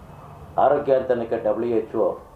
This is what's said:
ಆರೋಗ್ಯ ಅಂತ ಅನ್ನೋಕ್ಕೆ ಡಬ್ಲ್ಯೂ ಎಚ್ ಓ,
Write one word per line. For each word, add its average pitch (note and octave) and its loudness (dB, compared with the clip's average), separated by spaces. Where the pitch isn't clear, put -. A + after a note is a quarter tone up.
ಆರೋಗ್ಯ C#3 4
ಅಂತ C3 2
ಅನ್ನೋಕ್ಕೆ A#2 0
ಡಬ್ಲ್ಯೂ A2+ 0
ಎಚ್ A2 -2
ಓ, F#2+ 2